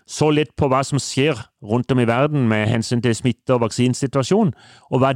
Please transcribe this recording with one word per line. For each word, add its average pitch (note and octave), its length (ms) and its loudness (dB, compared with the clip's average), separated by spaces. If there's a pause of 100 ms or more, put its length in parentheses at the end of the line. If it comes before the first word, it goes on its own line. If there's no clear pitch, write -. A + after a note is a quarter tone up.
så D3+ 260 0
litt D3 240 -2
på D3 120 0
hva C3 160 2
som C#3 140 -4
skjer C3+ 380 -2 (260)
rundt A2+ 280 -2
om C3 80 2
i A#2+ 80 2
verden C3 420 0
med G#2+ 200 0
hensyn A2+ 340 -2
til A#2 120 0
smitte - 360 -4
og B2+ 100 2
vaksinesituasjon, B2+ 920 0 (360)
og B2+ 100 0
hva C3+ 160 2